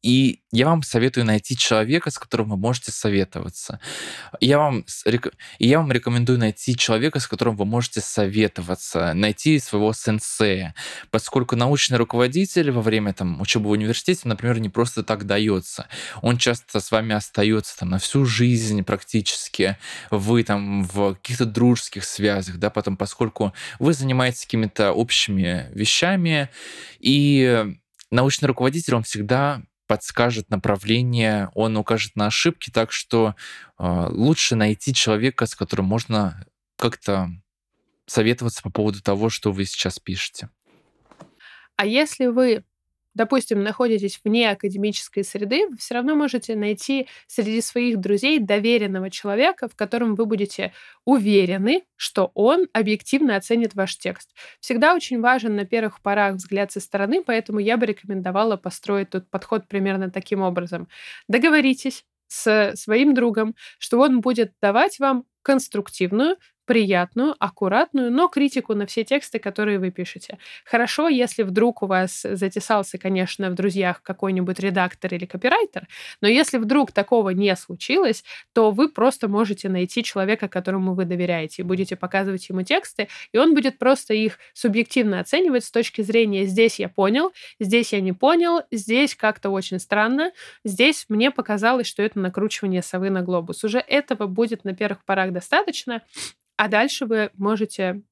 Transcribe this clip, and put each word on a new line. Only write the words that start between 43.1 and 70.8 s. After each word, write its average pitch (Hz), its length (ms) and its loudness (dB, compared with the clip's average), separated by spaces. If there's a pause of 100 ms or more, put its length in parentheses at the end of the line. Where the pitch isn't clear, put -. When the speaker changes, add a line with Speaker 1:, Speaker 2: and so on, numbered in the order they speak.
Speaker 2:
допустим, 220 480 0
находитесь 214 600 -2
вне 220 260 4
академической 202 720 -4
среды, 220 460 -2
вы 247 80 -12
все - 160 -10
равно 247 200 0
можете 262 400 -2
найти 214 520 -4 (200)
среди 220 360 -2
своих 240 360 -2
друзей 208 420 0
доверенного 202 680 0
человека, 233 600 -2
в - 60 -14
котором 220 420 -2
вы 226 100 0
будете 196 480 -4 (320)
уверены, 202 800 2 (120)
что - 380 -2
он 311 400 4
объективно 220 640 0
оценит 226 380 0
ваш 196 220 -2
текст. - 380 -10 (260)
Всегда 262 340 2
очень 247 280 -2
важен 233 340 2
на 202 80 -2
первых 220 380 -2
порах 202 320 2
взгляд 196 380 -4
со 202 80 -8
стороны, 208 440 -2
поэтому 220 340 -2
я 220 200 0
бы 233 80 0
рекомендовала 196 720 -2
построить 196 500 -4
тут 185 220 -8
подход 196 360 -4
примерно 196 440 -2
таким 190 320 -4
образом. 175 440 -4 (400)
Договоритесь 262 800 2 (240)
с 214 480 2
своим 254 380 4
другом, 226 400 0 (240)
что - 220 0
он 262 200 6
будет 226 400 0
давать 208 380 4
вам 269 260 0 (160)
конструктивную, 247 960 0 (280)
приятную, 220 760 2
аккуратную, 233 720 0
но 294 160 2
критику 269 480 0
на 202 120 -2
все 226 180 -4
тексты, - 340 -4
которые 208 400 -2
вы 185 140 -2
пишете. - 460 -12 (260)
Хорошо, 240 420 0